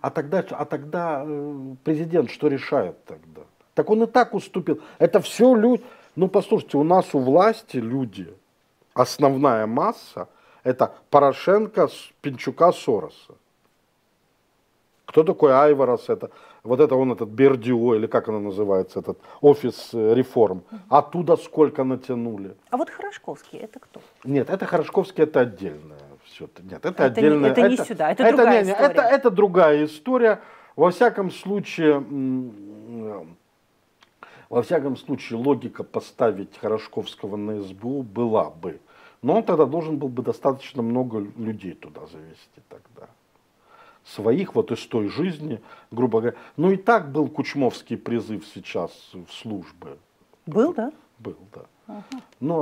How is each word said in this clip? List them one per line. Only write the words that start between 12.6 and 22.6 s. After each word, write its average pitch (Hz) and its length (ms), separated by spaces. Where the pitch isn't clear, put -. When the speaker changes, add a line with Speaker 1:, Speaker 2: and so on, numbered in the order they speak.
Speaker 1:
Сороса. - 640
Кто - 180
такой 156 300
Айварас? 135 560
Это 113 220
вот 123 140
это 139 160
он, 131 160
этот 107 180
Бердио, 123 640
или 110 120
как 113 200
оно 107 120
называется, 98 600
этот 90 200
офис, 139 520
э, 110 220
реформ. 107 560
Speaker 2:
Мгм. 220 180
Speaker 1:
Оттуда 151 480
сколько 147 460
натянули. 117 720